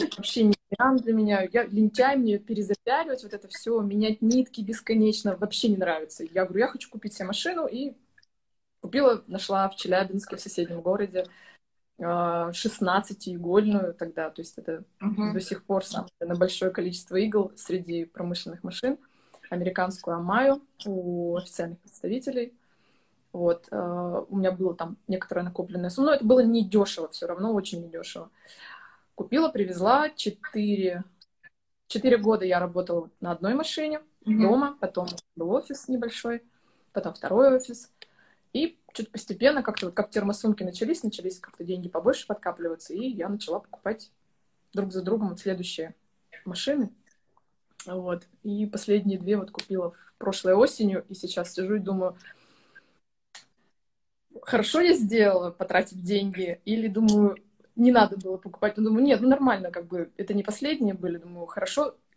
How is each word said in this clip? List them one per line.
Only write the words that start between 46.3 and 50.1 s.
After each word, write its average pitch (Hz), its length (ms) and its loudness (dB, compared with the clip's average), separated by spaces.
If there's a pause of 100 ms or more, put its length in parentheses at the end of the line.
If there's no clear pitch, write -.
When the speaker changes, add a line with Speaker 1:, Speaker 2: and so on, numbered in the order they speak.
Speaker 1:
машины. 226 460 -2 (960)
Вот. 180 400 -6 (160)
И 208 240 -2
последние 202 520 0
две 190 180 0
вот 190 140 -6
купила 180 400 -4
в - 60 -20 (220)